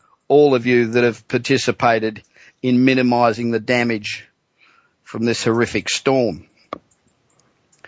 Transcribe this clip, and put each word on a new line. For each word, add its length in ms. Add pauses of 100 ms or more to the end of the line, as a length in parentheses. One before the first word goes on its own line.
(280)
all 260
of 120
you 220
that 160
have 240
participated 920 (380)
in 240
minimising 680
the 80
damage 680 (720)
from 220
this 200
horrific 440
storm. 580 (1400)